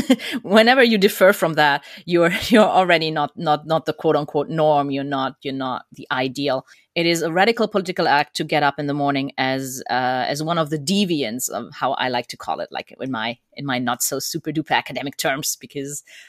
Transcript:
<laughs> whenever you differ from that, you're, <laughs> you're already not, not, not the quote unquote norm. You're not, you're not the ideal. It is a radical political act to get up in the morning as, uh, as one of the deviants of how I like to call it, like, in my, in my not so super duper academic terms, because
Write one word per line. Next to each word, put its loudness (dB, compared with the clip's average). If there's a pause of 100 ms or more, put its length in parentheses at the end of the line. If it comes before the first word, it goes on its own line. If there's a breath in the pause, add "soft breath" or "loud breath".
(140)
<laughs> -4
whenever 6
you 4
differ 6
from 0
that, 2 (220 loud breath)
you're, 4
<laughs> -8
you're 8
already 4
not, -2
not, 0
not 0
the -4
quote 0
unquote -2
norm. 2
You're -4
not, -4
you're -8
not -6
the -18
ideal. -2 (260 soft breath)
It 0
is 0
a -2
radical 2
political -2
act 2
to -4
get 0
up 0
in -6
the -2
morning -2
as, -4
uh, 0
as -4
one -2
of -2
the -4
deviants -2
of -10
how -2
I -2
like -4
to -16
call -6
it, -8
like, -12
in -8
my, -6 (160)
in -12
my -2
not -2
so -4
super -8
duper -4
academic -6
terms, -4
because -12 (260 loud breath)